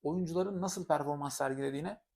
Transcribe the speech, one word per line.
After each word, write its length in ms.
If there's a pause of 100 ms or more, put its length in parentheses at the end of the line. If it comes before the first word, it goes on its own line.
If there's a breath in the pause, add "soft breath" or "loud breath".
oyuncuların 580
nasıl 260
performans 500
sergilediğine 640 (140)